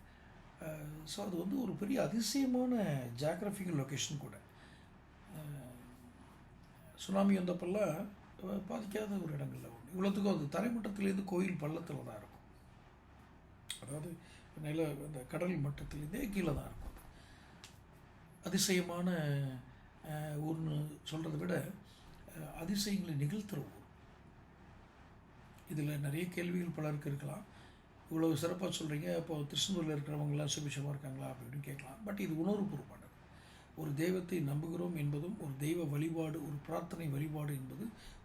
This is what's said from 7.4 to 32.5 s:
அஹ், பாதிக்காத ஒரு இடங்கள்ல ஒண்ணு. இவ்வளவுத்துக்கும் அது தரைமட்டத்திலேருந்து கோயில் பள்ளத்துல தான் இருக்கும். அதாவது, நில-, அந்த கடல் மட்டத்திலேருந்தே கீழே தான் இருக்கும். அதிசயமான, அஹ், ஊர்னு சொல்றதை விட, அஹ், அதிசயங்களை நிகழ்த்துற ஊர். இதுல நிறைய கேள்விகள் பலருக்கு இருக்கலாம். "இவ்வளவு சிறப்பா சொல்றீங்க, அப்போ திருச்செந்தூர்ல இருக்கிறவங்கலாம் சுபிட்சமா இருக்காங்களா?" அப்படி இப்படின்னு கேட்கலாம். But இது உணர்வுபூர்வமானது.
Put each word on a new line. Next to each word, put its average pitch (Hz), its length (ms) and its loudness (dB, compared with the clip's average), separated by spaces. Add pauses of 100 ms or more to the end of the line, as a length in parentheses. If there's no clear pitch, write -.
அஹ், 196 260 0
பாதிக்காத 208 540 0
ஒரு 151 140 0
இடங்கள்ல 131 300 -4
ஒண்ணு. - 100 -12 (200)
இவ்வளவுத்துக்கும் 196 380 6
அது 151 100 2
தரைமட்டத்திலேருந்து 196 800 2
கோயில் 180 300 2
பள்ளத்துல 151 520 -2
தான் 113 120 -8
இருக்கும். 104 100 -12 (1500)
அதாவது, 156 340 -8 (480)
நில-, 151 420 0
அந்த 147 140 -8
கடல் 165 420 0
மட்டத்திலேருந்தே 151 680 -2
கீழே 196 160 2
தான் 135 200 2
இருக்கும். - 220 -8 (1600)
அதிசயமான, 180 680 4 (960)
அஹ், 151 300 -4
ஊர்னு 156 480 0 (260)
சொல்றதை 156 260 -2
விட, 175 320 2 (720)
அஹ், 151 140 -8
அதிசயங்களை 175 720 2
நிகழ்த்துற 196 320 -2
ஊர். - 200 -6 (2000)
இதுல 147 260 2
நிறைய 151 300 0
கேள்விகள் 175 460 0
பலருக்கு 151 340 0
இருக்கலாம். 143 320 -4 (680)
"இவ்வளவு 160 240 6
சிறப்பா 170 380 2
சொல்றீங்க, 165 460 2
அப்போ 160 200 0
திருச்செந்தூர்ல 156 600 2
இருக்கிறவங்கலாம் 147 520 2 (100)
சுபிட்சமா 143 300 -2
இருக்காங்களா?" 139 380 -4
அப்படி 127 220 -8
இப்படின்னு 143 140 -6
கேட்கலாம். 143 440 -8
But 202 120 -2
இது 170 140 2
உணர்வுபூர்வமானது. 165 640 2 (800)